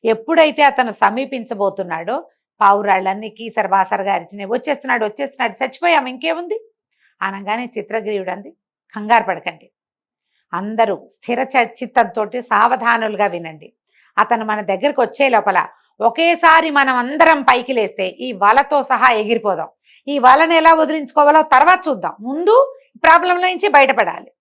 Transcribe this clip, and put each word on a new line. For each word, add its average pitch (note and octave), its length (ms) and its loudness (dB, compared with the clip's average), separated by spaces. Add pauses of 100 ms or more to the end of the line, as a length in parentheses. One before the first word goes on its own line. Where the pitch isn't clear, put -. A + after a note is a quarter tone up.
ఎప్పుడైతే D4+ 560 0
అతను C4 300 2
సమీపించబోతున్నాడో G3+ 1400 -4 (320)
పావురాళ్ళన్నీ G3+ 680 0
కీసర A3 380 -6
బాసరగా G3 460 -2
అరిచినాయి, G3 360 -10
"వచ్చేస్తున్నాడు, B3 560 -4
వచ్చేస్తున్నాడు, B3+ 580 -8
చచ్చిపోయాం, D4 420 -2
ఇంకేముంది" E4 680 -8 (500)
అనగానే G3+ 560 -8
చిత్రగ్రీవుడు G#3 520 -8
అంది, G3 220 -12 (440)
"కంగారు G#3+ 280 0
పడకండి, F3 480 -10 (840)
అందరూ G#3 580 -4
స్థిర A#3+ 280 -8
చ-, C4 300 -2 (140)
చిత్తంతోటి A#3 580 -2
సావధానులుగా A3+ 840 0
వినండి. E3 480 -10 (440)
అతను A3 280 -2
మన G#3+ 160 -4
దగ్గరకు G3+ 400 -2
వచ్చే C4+ 280 0
లోపల G3 380 0 (340)
ఒకేసారి E4 680 2
మనం C#4 260 0
అందరం C#4+ 460 2
పైకి B3+ 320 0
లేస్తే G3+ 340 -2
ఈ B3 240 -10
వలతో C4 520 2
సహా B3 280 2
ఎగిరిపోదాం. G#3+ 560 -2 (400)
ఈ C#4+ 120 -2
వలను D4 340 6
ఎలా E4 200 6
వదిలించుకోవాలో D#4 680 2
తర్వాత D#4 460 4
చూద్దాం, F#3+ 340 -4
ముందు F#4 560 0 (260)
ప్రాబ్లంలో F4 440 2
నుంచి F#4 200 -2
బయటపడాలి C4 720 2